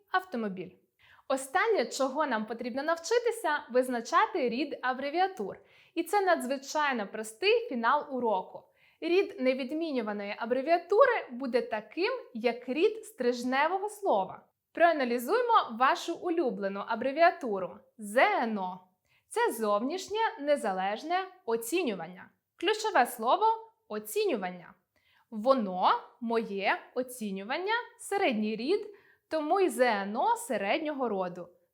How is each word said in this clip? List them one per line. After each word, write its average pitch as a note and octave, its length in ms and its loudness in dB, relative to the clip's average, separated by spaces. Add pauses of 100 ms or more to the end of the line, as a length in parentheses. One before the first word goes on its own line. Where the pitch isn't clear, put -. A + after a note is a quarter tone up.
(120)
автомобіль. A3 600 -4 (560)
Останнє, F4 580 2
чого C4+ 400 0
нам A3 200 0
потрібно A#3+ 380 -6
навчитися, F4 760 0 (120)
визначати B3+ 800 2
рід C4+ 320 -4
абревіатур. C#4 760 -2 (380)
І E4+ 80 0
це G4+ 180 2
надзвичайно C#4 840 0
простий F#4 640 0
фінал A#3+ 420 2
уроку. A3 520 -2 (380)
Рід E4+ 380 2
невідмінюваної B3+ 1000 -2
абревіатури F4 960 4
буде A#3+ 300 -2
таким, D#4 520 -4 (200)
як A#3 360 -2
рід F4 360 0
стрижневого C4+ 840 0
слова. G3+ 520 -2 (300)
Проаналізуймо D#4 1080 2
вашу E4 360 2
улюблену G3+ 720 -2
абревіатуру C4+ 800 0 (280)
З G#3 200 -4
Н C#4+ 400 4
О. F#3 220 -6 (500)
Це G#4+ 240 0
зовнішнє A#3 640 -2 (200)
незалежне C4 880 -2 (180)
оцінювання. A3 840 -4 (260)
Ключове G4+ 500 2
слово — B3+ 400 0 (420)
оцінювання. G#3+ 840 -4 (580)
Воно, G#3+ 600 2 (300)
моє, A3+ 560 0 (160)
оцінювання, B3 800 -4 (260)
середній A3+ 560 0
рід, D4+ 320 -2 (420)
тому D#4 300 0
й F4+ 100 4
З A#3 100 -4
Н G#3 380 2
О G#4 180 2
середнього C4+ 760 -2
роду. F3+ 400 -4 (240)